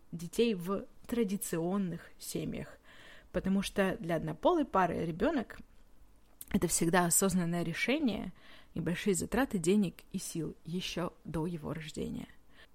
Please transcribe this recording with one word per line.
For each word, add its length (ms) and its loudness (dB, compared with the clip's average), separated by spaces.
детей 420 0
в 320 -4
традиционных 1120 -2
семьях. 500 -6
Потому 300 0
что 380 0
для 160 -2
однополой 500 2
пары 400 2
ребёнок — 520 -2
это 160 4
всегда 380 4
осознанное 580 4
решение 680 0
и 60 -4
большие 340 2
затраты 440 0
денег 380 4
и 60 -2
сил 460 -6
ещё 480 -4
до 220 -4
его 280 -6
рождения. 540 -8